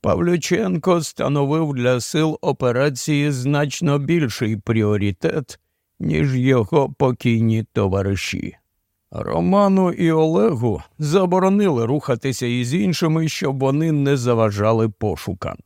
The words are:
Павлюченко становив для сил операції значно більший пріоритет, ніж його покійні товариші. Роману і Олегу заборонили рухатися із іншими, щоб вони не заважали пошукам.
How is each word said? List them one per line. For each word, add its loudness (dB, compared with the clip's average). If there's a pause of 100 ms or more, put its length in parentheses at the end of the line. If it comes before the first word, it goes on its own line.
Павлюченко 0
становив -2
для 0
сил -2
операції 0
значно 0
більший 0
пріоритет, -2 (400)
ніж 0
його 2
покійні 2
товариші. -2 (600)
Роману 2
і 0
Олегу 2 (160)
заборонили 2
рухатися -2
із -2
іншими, 0
щоб -4
вони 0
не 2
заважали 2
пошукам. -6